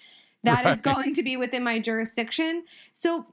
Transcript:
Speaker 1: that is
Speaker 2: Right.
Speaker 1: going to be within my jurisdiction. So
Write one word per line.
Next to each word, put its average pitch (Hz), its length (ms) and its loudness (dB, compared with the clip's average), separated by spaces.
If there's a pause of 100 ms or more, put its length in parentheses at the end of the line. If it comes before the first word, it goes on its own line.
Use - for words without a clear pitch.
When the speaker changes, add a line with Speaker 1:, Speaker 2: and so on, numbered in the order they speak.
(460)
Speaker 1:
that 240 200 4
is 226 200 2
Speaker 2:
Right. 277 100 4
Speaker 1:
going 277 180 -2
to 302 100 0
be 262 140 -2
within 247 260 -2
my 233 160 0
jurisdiction. 233 880 -2 (260)
So 339 420 -2